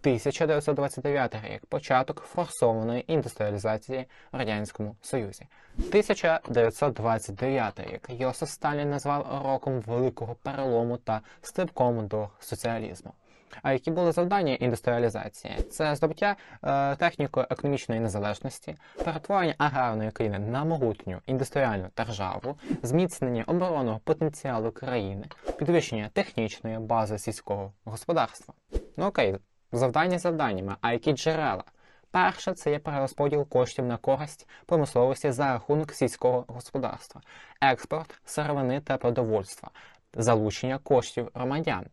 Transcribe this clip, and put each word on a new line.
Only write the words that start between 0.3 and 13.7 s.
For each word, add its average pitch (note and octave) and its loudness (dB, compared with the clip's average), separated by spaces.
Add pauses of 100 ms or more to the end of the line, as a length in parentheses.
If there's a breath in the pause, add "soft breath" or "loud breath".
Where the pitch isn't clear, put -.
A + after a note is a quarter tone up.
дев'ятсот D3 2
двадцять - -2
дев'ятий C#3 0
рік. - -10
Початок C#3+ 0
форсованої A#2 0
індустріалізації A2 -2 (260 loud breath)
в C3 -8
Радянському G#2+ -4
Союзі. G#2+ -4 (460 loud breath)
Тисяча F#3+ 4
дев'ятсот A#2+ 4
двадцять A2 -2
дев'ятий B2+ -2
рік. - -12
Його B2+ -2
сталін D3 -2
назвав C#3+ -2
роком C3+ 0
великого A#2+ -2
перелому B2 0
та A2 -2 (220 loud breath)
стрибком B2 0
до G#2+ -4 (120)
соціалізму. A2 -6 (500 loud breath)
А C#3 2